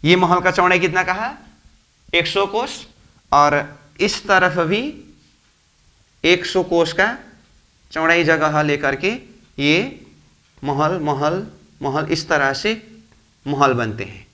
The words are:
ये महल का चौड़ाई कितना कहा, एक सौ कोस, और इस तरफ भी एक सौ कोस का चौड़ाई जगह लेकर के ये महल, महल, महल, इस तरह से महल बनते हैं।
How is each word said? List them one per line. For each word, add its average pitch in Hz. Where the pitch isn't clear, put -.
ये 165
महल 175
का 180
चौड़ाई 180
कितना 180
कहा, 190
एक 170
सौ 196
कोस, 226
और 147
इस 202
तरफ 185
भी 196
एक 175
सौ 185
कोस 170
का 220
चौड़ाई 165
जगह 151
लेकर 143
के 180
ये 165
महल, 151
महल, 151
महल, 143
इस -
तरह 139
से 220
महल 139
बनते 113
हैं। -